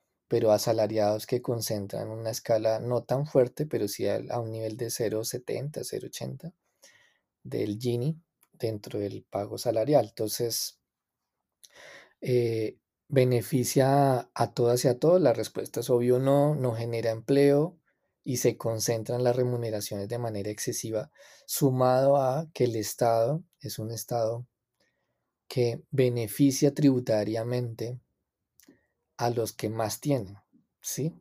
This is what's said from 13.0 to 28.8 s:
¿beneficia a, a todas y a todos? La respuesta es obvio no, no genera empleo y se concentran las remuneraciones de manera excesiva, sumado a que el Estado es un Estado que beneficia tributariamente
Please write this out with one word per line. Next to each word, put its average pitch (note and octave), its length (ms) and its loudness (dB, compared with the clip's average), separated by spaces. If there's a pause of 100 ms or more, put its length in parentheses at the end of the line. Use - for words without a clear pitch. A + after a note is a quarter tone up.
¿beneficia C3 1040 4
a, B2 200 -4
a A#2+ 200 -2
todas B2 320 2
y - 20 6
a B2 100 2
todos? E3 220 6
La C3+ 140 4
respuesta - 480 -6
es B2 80 -6
obvio B2 300 4
no, C#3+ 360 4
no B2+ 180 -2
genera A#2 380 -2
empleo C#3+ 640 4 (460)
y B2+ 160 -4
se A#2 200 0
concentran A2+ 640 -2
las B2 120 4
remuneraciones A2+ 720 -4
de A#2+ 120 -6
manera G#2+ 320 -6
excesiva, A2 580 -6 (380)
sumado C3 720 4
a C3+ 360 0
que B2+ 120 2
el A2+ 100 0
Estado A#2 680 0 (160)
es - 200 -10
un A2 100 -6
Estado A#2 560 -4 (1000)
que A#2+ 420 0
beneficia C3 840 2
tributariamente A#2+ 1200 0 (1160)